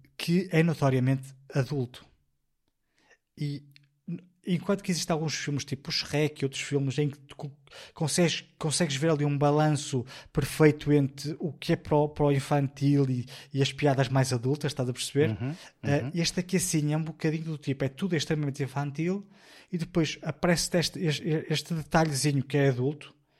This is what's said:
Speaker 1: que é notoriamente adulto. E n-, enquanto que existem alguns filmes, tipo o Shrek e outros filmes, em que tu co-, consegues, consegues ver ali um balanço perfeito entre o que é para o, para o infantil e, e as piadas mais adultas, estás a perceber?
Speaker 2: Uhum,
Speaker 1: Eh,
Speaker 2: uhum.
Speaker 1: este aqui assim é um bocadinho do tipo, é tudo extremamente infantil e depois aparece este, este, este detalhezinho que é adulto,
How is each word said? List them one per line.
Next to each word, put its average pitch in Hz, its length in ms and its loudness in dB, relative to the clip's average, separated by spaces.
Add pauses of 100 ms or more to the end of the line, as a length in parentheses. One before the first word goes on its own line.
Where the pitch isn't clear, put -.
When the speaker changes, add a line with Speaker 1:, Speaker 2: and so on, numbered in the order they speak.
(160)
Speaker 1:
que 180 340 0
é 160 120 4
notoriamente 135 680 2 (220)
adulto. 135 500 -4 (1300)
E 143 260 -6 (460)
n-, 175 120 -8 (260)
enquanto 196 360 -2
que - 80 -6
existem 170 240 -2
alguns 151 200 -2
filmes, - 300 -4
tipo - 240 -10
o - 40 -6
Shrek 147 500 -2
e - 20 -4
outros 135 180 -4
filmes, 139 360 -2
em 147 120 2
que - 100 -14
tu - 160 -20
co-, 139 160 -12 (420)
consegues, 165 500 0 (140)
consegues 147 380 0
ver 160 140 2
ali 147 140 2
um 143 120 0
balanço 147 680 2 (280)
perfeito 147 600 4
entre 147 460 2
o 160 140 -4
que - 200 -2
é 160 40 2
para 156 200 0
o, 147 120 4
para 151 180 -2
o 143 60 6
infantil 139 760 2
e, 127 180 -2 (260)
e 135 100 2
as 135 100 0
piadas 135 360 2
mais 131 240 2
adultas, 131 400 -2
estás 123 160 -4
a 127 40 -4
perceber? 123 480 0
Speaker 2:
Uhum, 135 140 -4 (280)
Speaker 1:
Eh, 143 200 0
Speaker 2:
uhum. 135 120 -6
Speaker 1:
este 170 260 -2
aqui 185 160 -2
assim 151 360 0
é 156 40 0
um 160 80 0
bocadinho 160 400 -4
do 156 140 -6
tipo, 135 260 -4
é 131 40 0
tudo 175 280 -4
extremamente 143 460 -2
infantil 147 640 -4 (460)
e 180 60 -2
depois 165 440 -2
aparece - 540 0
este, - 280 0
este, 156 440 0
este 160 260 -2
detalhezinho 147 680 2
que 143 140 -2
é 139 120 6
adulto, 131 460 -2 (260)